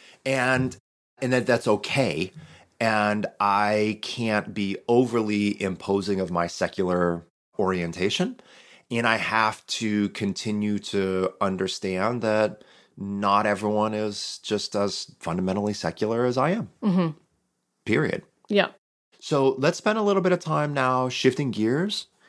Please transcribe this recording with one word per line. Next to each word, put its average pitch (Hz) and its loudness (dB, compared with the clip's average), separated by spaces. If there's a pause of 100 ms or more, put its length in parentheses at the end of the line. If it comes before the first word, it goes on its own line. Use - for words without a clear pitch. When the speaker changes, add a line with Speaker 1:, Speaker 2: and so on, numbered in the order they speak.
(260)
Speaker 1:
And, 131 0 (460)
and 127 0
that 123 2
that's 120 2
okay. 101 0 (460)
And 107 2 (140)
I 104 2
can't 107 -2
be 98 -2 (120)
overly 113 2
imposing 98 -2
of 87 -4
my 87 0
secular 87 0 (320)
orientation. 92 -2 (500)
And 117 -2
I 113 4
have 110 0
to 104 0
continue 104 -2
to 95 -2
understand 95 -2
that 107 0 (340)
not 101 0
everyone 107 0
is 107 -6
just - -4
as 101 -4
fundamentally 95 -2
secular 110 -2
as 123 0
I 139 2
am. 226 -4 (120)
Speaker 2:
Mm-hmm. 180 2 (760)
Speaker 1:
Period. 127 0 (260)
Speaker 2:
Yeah. 202 2 (520)
Speaker 1:
So 135 4
let's 147 2
spend 214 0
a 220 0
little 202 2
bit 180 2
of 175 2
time 151 0
now 127 2
shifting 127 2
gears 127 0 (220)